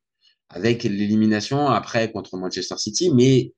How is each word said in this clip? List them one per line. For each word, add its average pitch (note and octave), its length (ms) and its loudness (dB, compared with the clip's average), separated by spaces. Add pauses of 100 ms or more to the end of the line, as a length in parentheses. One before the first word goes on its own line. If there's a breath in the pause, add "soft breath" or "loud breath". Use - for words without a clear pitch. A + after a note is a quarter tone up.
(500)
avec A#2 340 -2
l'élimination G#2+ 840 0
après A2+ 440 -2
contre F#2+ 240 -10
Manchester F2+ 400 -8
City, E3 380 -2
mais B2+ 440 4